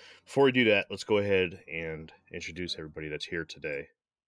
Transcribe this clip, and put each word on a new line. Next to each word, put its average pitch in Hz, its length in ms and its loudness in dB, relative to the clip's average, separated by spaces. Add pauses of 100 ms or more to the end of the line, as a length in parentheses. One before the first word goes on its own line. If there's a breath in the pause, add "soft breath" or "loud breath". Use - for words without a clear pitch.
(260 loud breath)
before 139 200 4
we 135 60 6
do 127 140 4
that, 101 240 4
let's - 160 -10
go 107 140 4
ahead 95 420 2 (100)
and 80 400 -8 (220)
introduce 87 420 -8
everybody 78 320 -12
that's 76 180 -8
here 82 200 -4
today, 73 420 -8 (400)